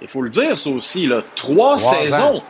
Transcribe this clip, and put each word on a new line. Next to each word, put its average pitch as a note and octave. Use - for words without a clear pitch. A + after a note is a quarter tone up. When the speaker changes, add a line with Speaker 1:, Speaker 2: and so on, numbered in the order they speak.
Speaker 1:
il -
faut C3+
le B2
dire, G#3
ça -
aussi, C#3+
là, A#2+
trois A#3
Speaker 2:
Trois B2+
Speaker 1:
saisons. D3+
Speaker 2:
ans. -